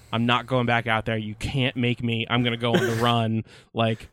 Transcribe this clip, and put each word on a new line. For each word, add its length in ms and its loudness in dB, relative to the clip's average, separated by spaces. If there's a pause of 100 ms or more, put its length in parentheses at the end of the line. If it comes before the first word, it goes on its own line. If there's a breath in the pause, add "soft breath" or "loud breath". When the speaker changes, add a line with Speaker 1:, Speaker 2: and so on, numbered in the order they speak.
(120)
Speaker 1:
"I'm 140 0
not 220 2
going 180 0
back 220 0
out 180 0
there. 120 -2
You 180 -8
can't 400 -2
make 260 0
me. 280 -2
I'm 140 2
gonna 140 0
go 160 0
on 120 6
the 100 0
Speaker 2:
<laughs> 80 0
Speaker 1:
run. 400 2 (300 loud breath)
Like, 400 0